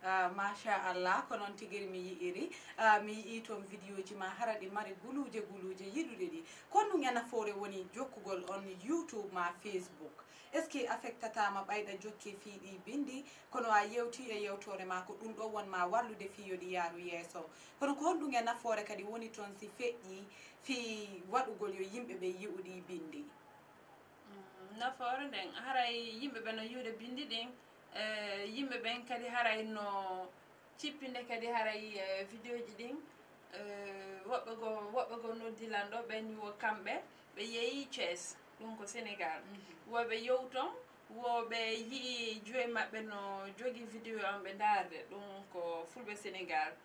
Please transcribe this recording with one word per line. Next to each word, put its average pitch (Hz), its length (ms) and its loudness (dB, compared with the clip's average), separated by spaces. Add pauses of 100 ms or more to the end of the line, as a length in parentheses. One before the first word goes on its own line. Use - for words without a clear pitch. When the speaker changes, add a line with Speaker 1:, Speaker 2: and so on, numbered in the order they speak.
Speaker 1:
Ah, 185 240 8
masha 202 460 2 (100)
Allah, 185 440 4
ko 240 80 -2
noon 202 200 -2
tigiri 202 320 -6
mi 185 100 -4
yi'iri. 180 540 -2 (260)
Ah, 220 220 12
mi 214 140 0
yi'i 220 280 -4
toon 208 220 -6
vidéo 190 420 -6
ji 208 80 -8
ma 190 140 -2
hara 220 320 2
ɗi 190 100 -6
mari 202 320 -2
guluje, 262 400 0
guluje 190 480 -6
yiɗuɗe 208 400 0
ɗi. - 140 -6 (260)
Ko 381 140 8
ɗum 370 180 4
e 262 80 4
nafoore 240 420 2
woni 196 400 -4
jokkugol 196 560 -4
on 196 140 -2 (220)
YouTube 226 480 0
ma 175 180 2 (100)
Facebook? 180 640 -4 (300)
Est 320 100 4
ce - 60 -2
que 254 200 0
affectatama 214 760 0
ɓayɗa 202 340 -2
jokke 208 380 -8
fiiɗi 196 480 -10
bindi? 269 380 -2 (260)
Kono 233 200 2
a 208 140 10
yewti 240 460 0
e 208 120 0
yewtore 202 440 -2
ma 185 160 0
ko 185 120 -8
ɗum 220 200 -6
ɗo 214 180 -2
wonma 190 340 2
wallude 214 420 2
fi - 140 -12
yodi 185 320 -4
yaaru 175 240 2
yeeso. 170 500 -6 (320)
Kono 277 140 6
ko 294 100 -2
honɗum 302 300 4
e 233 80 8
nafoore 226 420 2
kadi 202 200 -4
woni 226 260 -4
toon 202 280 -8
si 208 100 -8
feƴƴi 196 560 -2 (380)
fi 214 680 -2
waɗugol 214 440 2
yo 190 80 -2
yimɓe 196 360 -4
ɓe 180 80 0 (140)
yi'uɗi 185 460 -6
bindi? 156 380 -6 (1040)
Speaker 2:
Mm, 190 500 -14
nafoore 254 500 0
nden, 196 260 -4
haray 247 400 4 (260)
yimɓe 247 240 -2
ɓe 220 100 0
no 220 80 -2
yiwde 226 360 -4
bindi 254 280 -4
ɗin, 226 220 -2 (460)
eh, 208 500 0 (100)
yimɓe 262 280 0
ɓen 233 240 0
kadi 247 220 -2
haray 233 360 4
no 196 640 0 (480)
cippinde 262 500 -4
kadi 233 200 0
haray, 214 520 2
eh, 190 260 2
video 226 340 -6
ji 214 180 -6
ɗin. 240 200 -4 (580)
Eh, 196 720 -6
woɓɓe 226 320 0
go, 214 340 -2
woɓɓe 233 300 2
go 226 120 -2
noddilan 220 560 -2
ɗo 233 160 -2
ɓen 220 300 -2
yo 208 220 -6
kamɓe 214 420 0 (340)
ɓe 196 80 -4
yeeyi 240 480 0
Thiès, 175 460 -2 (240)
ɗum 220 160 -6
ko 208 80 -6
Sénégal. 196 580 -2
Speaker 1:
Mhm. 196 500 -12
Speaker 2:
Woɓɓe 233 300 4
yew 254 280 6
toon, 269 200 2 (460)
woɓɓe 233 400 4 (340)
yii 240 540 0
joyi 240 220 2
maɓɓe 220 400 2
no 196 400 -4 (100)
jogi 240 280 -2
video 220 340 -6
on 196 260 2
ɓe 196 100 -4
ndaarde, 202 560 4
ɗum 196 420 -8
ko 170 420 0
Fulɓe 208 200 -6
Sénégal. 170 580 0 (120)